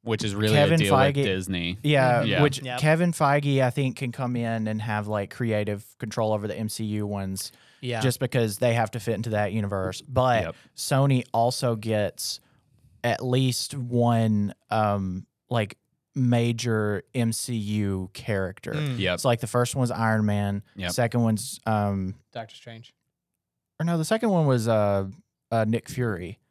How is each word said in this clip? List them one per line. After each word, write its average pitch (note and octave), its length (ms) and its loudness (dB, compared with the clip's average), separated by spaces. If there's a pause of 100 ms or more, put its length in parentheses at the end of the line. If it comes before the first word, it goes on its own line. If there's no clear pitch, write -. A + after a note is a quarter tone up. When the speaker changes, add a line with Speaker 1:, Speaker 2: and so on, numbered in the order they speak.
Speaker 1:
Which A2 200 0
is G2+ 100 -2
really G#2+ 200 2
Speaker 2:
Kevin D3+ 260 6
Speaker 1:
a - 20 2
deal - 100 4
Speaker 2:
Feige C#3 220 4
Speaker 1:
with C#3 100 0
Disney. F#2 560 -2
Speaker 2:
Yeah, C3 380 4
Speaker 3:
Mm-hmm. A2+ 80 0
Speaker 1:
Yeah. F#2+ 140 2
Speaker 2:
which C#3 200 2
Speaker 3:
Yep. B2+ 200 -6
Speaker 2:
Kevin E3 320 2
Feige, C#3+ 480 2
I B2+ 80 4
think, C3 260 -2
can B2 160 -6
come B2 240 -4
in A2+ 320 -2
and A2 140 -2
have, G#2+ 260 -2
like, G#2 220 -2
creative G#2 560 -2 (120)
control A2 360 -2
over G#2 120 -2
the G#2 120 -6
M A2 100 -4
C A2 180 -6
U G#2 220 -4
ones G2 460 -6 (260)
Speaker 3:
Yeah. A#2+ 220 -6
Speaker 2:
just B2+ 180 0
because A#2 380 0
they A#2+ 160 2
have A#2 180 0
to A#2+ 80 -8
fit A2+ 160 -2
into A2 140 -6
that G#2 240 0
universe. G2 480 -4
But B2+ 420 2
Speaker 1:
Yep. E2 120 -6 (200)
Speaker 2:
Sony C3+ 480 2 (100)
also A#2 440 0
gets G#2+ 640 -4 (600)
at A#2+ 220 -2
least C3 520 0
one, A#2 760 2 (160)
um, G2+ 560 0 (240)
like, A2+ 280 -2 (500)
major A#2 760 0 (100)
M A#2 180 0
C A#2+ 240 -6
U G2+ 580 -2
character. F#2+ 600 -4
Speaker 3:
Mm. C3+ 260 -4
Speaker 1:
Yep. F2+ 220 0
Speaker 2:
So, C3+ 60 0
like, A#2+ 120 2
the A#2+ 80 -6
first B2 280 0
one's B2 160 0
Iron A2 340 2
Man. G2+ 380 0 (120)
Speaker 1:
Yep. F2+ 160 -4
Speaker 2:
Second A#2+ 320 0
one's, A2 420 -2
um, G2+ 500 -2 (180)
Speaker 3:
Doctor A2+ 220 -12
Strange. A2+ 380 -20 (840)
Speaker 2:
or E3 60 -2
no, E3+ 120 0
the D#3+ 80 0
second A3 240 0
one E3+ 180 4
was, A#2+ 200 2
uh, G2+ 380 2 (460)
uh, A2+ 160 2
Nick A2+ 220 -2
Fury. F#2+ 500 -4 (120)